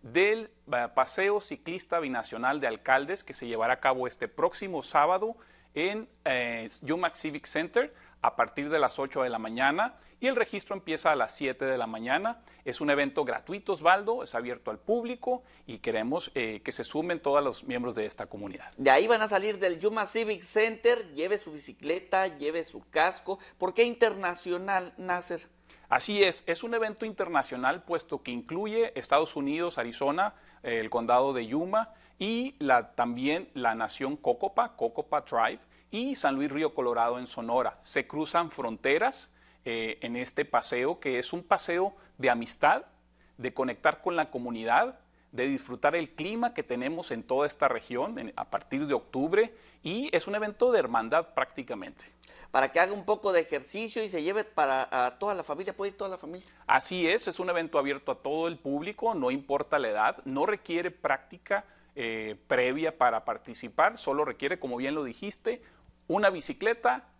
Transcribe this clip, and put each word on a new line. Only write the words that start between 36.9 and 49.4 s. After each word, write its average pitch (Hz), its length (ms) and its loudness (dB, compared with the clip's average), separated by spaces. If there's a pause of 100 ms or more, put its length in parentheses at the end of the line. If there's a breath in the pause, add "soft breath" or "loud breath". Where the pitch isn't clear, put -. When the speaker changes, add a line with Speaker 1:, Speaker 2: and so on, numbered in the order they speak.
Speaker 1:
en 123 80 -10
Sonora. 120 560 -2
Se - 240 -2
cruzan 156 460 -2
fronteras, 139 800 0 (340 soft breath)
eh, 113 360 -4
en 120 140 -6
este 131 300 -4
paseo, 123 540 0
que 131 180 -2
es - 160 -4
un 175 100 -6
paseo 180 520 0 (220 soft breath)
de 135 120 2
amistad, 123 540 2 (540 soft breath)
de 120 160 -6
conectar 131 480 0
con 175 140 -2
la 156 140 0
comunidad, 120 680 0 (320 soft breath)
de 123 160 -2
disfrutar 139 480 0
el 165 160 -4
clima 233 420 -4
que 160 80 -6
tenemos 139 500 -6
en 113 120 -6
toda 139 240 2
esta 143 200 0
región 123 520 -4
en, 113 160 -10
a - 160 -8
partir - 340 -4
de 143 80 0
octubre, 165 600 0 (260 loud breath)